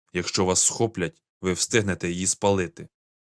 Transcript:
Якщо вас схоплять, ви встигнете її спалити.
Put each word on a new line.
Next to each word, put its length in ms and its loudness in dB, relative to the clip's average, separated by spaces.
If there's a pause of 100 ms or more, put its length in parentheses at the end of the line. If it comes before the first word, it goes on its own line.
(140)
Якщо 320 0
вас 160 2
схоплять, 640 -2 (180)
ви 120 0
встигнете 560 0
її 180 -2
спалити. 600 0 (520)